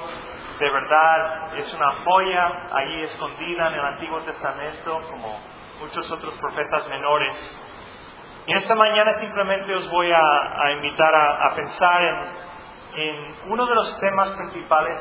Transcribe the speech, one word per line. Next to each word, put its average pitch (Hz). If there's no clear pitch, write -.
de 143
verdad, 156
es 143
una 143
joya 180
ahí 156
escondida 160
en 160
el 147
Antiguo 160
Testamento, 156
como 110
muchos 160
otros 156
profetas 147
menores. 139
Y 160
esta 190
mañana 214
simplemente 196
os 170
voy 175
a, 165
a 147
invitar 147
a, 147
a -
pensar 175
en, -
en 151
uno 240
de 240
los -
temas 196
principales 165